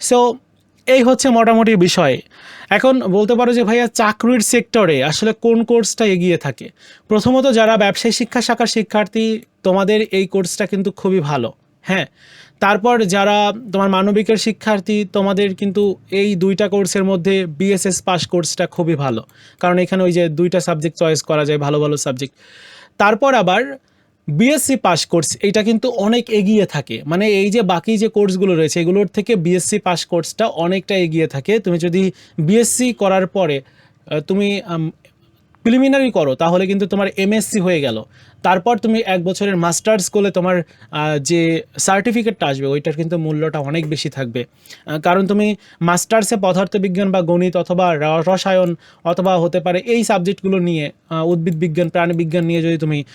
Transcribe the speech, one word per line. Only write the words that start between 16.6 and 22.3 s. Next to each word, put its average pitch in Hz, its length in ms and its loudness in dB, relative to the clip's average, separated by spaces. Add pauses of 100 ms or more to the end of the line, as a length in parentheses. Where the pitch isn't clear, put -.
কোর্সের 196 360 -2
মধ্যে 190 420 0
বিএসএস 180 560 -2
পাস 180 260 -2
কোর্সটা 175 400 -2
খুবই 165 280 -2
ভালো, 131 280 -2 (360)
কারণ 180 200 2
এখানে 185 240 0
ওই 180 80 2
যে 170 180 0
দুইটা 175 300 0
সাবজেক্ট 165 380 -4
চয়েস 160 240 0
করা 151 240 0
যায়, 151 120 0
ভালো 147 220 -2
ভালো 147 180 0
সাবজেক্ট। 135 380 -8 (640)